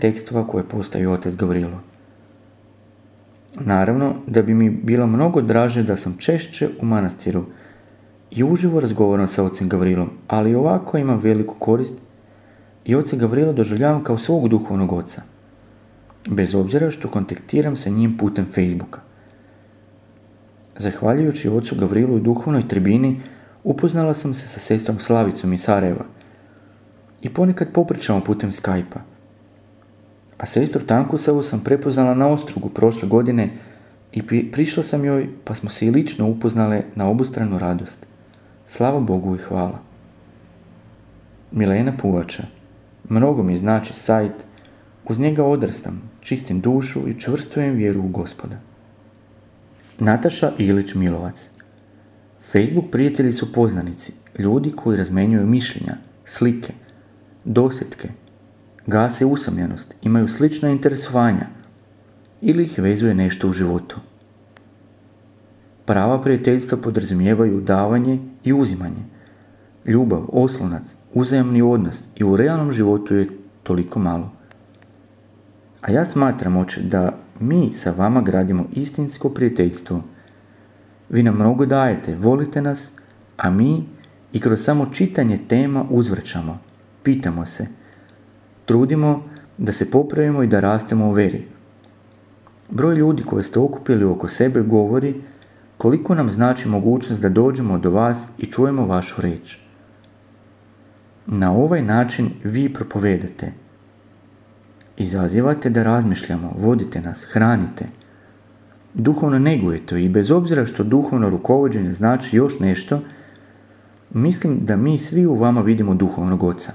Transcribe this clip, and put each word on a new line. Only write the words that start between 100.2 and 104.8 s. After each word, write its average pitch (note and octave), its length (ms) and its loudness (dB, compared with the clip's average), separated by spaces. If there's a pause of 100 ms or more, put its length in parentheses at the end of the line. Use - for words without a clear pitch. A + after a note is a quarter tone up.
Na F#2+ 260 2
ovaj D3 300 2
način A#2+ 480 0 (140)
vi B2+ 280 -2
propovedate. G2 800 -2 (1400)